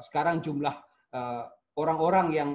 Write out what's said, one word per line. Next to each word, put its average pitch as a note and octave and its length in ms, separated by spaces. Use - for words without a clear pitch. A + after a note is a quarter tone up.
sekarang D#3+ 340
jumlah, D3 340
eh, A#2+ 320
orang-orang D#3+ 560
yang C#3+ 200